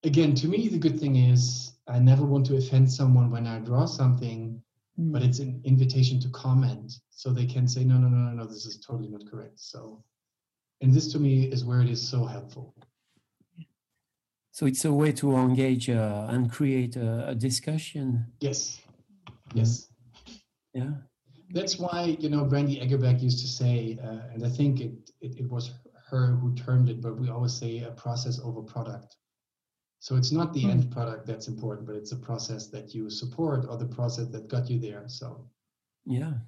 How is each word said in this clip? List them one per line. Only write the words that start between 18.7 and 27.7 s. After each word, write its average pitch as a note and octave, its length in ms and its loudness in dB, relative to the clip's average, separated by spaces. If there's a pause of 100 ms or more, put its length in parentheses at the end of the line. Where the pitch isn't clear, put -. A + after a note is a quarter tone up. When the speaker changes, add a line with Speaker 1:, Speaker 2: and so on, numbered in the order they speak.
Speaker 3:
Mm-hmm. - 800 -12
Speaker 1:
Yes. A#2 300 0 (840)
Speaker 3:
Yeah. B2+ 160 -4 (600)
Speaker 1:
That's F#3 280 -4
why, F3 400 -2
you D3+ 100 -4
know, D3 160 2
Brandy C#3 360 2
Egerbeck B2+ 420 2
used B2+ 180 2
to - 80 -6
say, A#2+ 540 -2
uh, A2 300 -12
and A#2 120 -8
I B2 60 0
think C#3 300 2
it, - 300 -12 (100)
it, B2+ 180 -12
it B2 100 -6
was B2 240 -6 (380)
her B2+ 260 2
who B2 180 0
termed B2+ 340 4
it, A2 120 -4
but A2+ 180 -6
we B2+ 120 -2
always A#2+ 240 -2
say A#2 300 -8